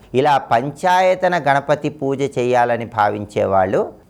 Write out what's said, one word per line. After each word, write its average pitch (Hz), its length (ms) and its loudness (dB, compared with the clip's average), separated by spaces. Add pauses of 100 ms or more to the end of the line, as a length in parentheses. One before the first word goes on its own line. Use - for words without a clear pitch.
(140)
ఇలా 135 240 2
పంచాయతన 180 1000 0
గణపతి 143 500 0
పూజ 139 340 -4
చేయాలని 120 600 0
భావించే 104 600 -2
వాళ్ళు 98 480 0 (180)